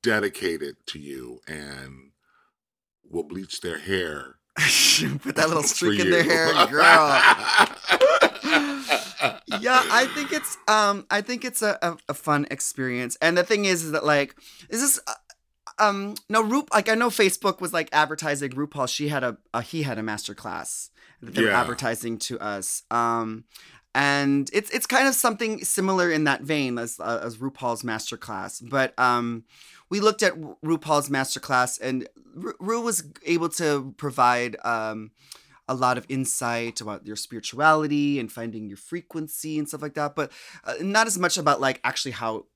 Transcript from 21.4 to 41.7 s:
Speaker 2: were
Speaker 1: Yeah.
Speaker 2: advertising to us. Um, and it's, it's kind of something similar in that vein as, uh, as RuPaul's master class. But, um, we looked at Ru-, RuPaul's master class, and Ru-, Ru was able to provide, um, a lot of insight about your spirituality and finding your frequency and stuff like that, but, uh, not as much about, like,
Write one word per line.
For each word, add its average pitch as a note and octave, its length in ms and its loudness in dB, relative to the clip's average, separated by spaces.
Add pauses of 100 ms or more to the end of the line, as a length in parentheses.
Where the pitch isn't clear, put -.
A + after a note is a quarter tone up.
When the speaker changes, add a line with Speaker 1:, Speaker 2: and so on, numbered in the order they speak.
Speaker 2:
were A2+ 60 4
Speaker 1:
Yeah. G#2 120 6
Speaker 2:
advertising A#2 580 -2
to - 220 -8
us. G2+ 500 -6
Um, A#2 540 0 (500)
and C#3 580 2
it's, G#3+ 180 -2
it's - 160 -2
kind C4+ 220 4
of C4 60 2
something A3 500 -2
similar F#3+ 460 2
in D#3 140 2
that C#3 180 2
vein C#3 360 -2
as, A#2 220 -8
uh, A2 220 -2
as A2+ 160 -8
RuPaul's B2 460 -6
master A2 320 -6
class. G2 440 -10
But, C3 380 0
um, A#2+ 460 2 (460)
we G3+ 100 -2
looked G#3+ 220 2
at F3+ 160 2
Ru-, D3 180 -14 (220)
RuPaul's D3 320 0
master C3+ 300 -2
class, B2+ 360 0
and C3 320 -4 (260)
Ru-, - 260 -10
Ru A3 200 -2
was A#3 220 -2 (240)
able E3 240 2
to C#3+ 480 -2
provide, B2 680 2
um, A2 460 -4 (580)
a C3 60 -2
lot B2+ 220 2
of B2 120 -10
insight A#2+ 720 -4
about G#2+ 260 -10
your G#2 80 -12
spirituality C#3+ 1040 0
and A2+ 140 -6
finding A2 340 -10
your G2+ 100 -12
frequency D#3 800 -8
and D3 120 -2
stuff D3 140 -10
like D3 120 -10
that, D3 220 -4
but, D3 160 -4 (320)
uh, A#2 160 -6
not G3+ 260 2
as G3 100 -4
much F3+ 220 0
about, D3 220 4
like, C3 240 0